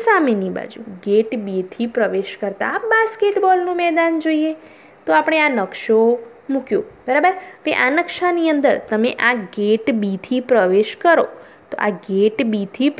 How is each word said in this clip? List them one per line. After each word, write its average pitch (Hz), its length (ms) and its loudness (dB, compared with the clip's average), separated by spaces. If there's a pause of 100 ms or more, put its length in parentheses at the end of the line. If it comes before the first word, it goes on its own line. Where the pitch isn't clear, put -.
સામેની 254 520 2
બાજુ? - 240 -12 (220)
ગેટ 220 320 2 (100)
બેથી 190 520 -4
પ્રવેશ 190 420 -2
કરતા 214 340 -4 (200)
બાસ્કેટબોલનું 381 880 2
મેદાન 330 440 2
જોઈએ. 311 300 0 (500)
તો 311 120 4
આપણે 311 260 2
આ 294 140 2
નકશો 220 420 0 (500)
મૂક્યો, 262 320 -2 (240)
બરાબર? 302 280 2 (280)
હવે - 220 -2
આ 254 60 2
નકશાની 349 680 0
અંદર 277 200 2 (140)
તમે 220 240 0 (160)
આ 247 60 -2 (180)
ગેટ 208 320 0 (160)
બીથી 202 380 -4
પ્રવેશ 208 640 2
કરો 330 240 4 (420)
તો - 160 -8
આ 208 40 0 (160)
ગેટ 208 360 0 (100)
બીથી 214 480 -2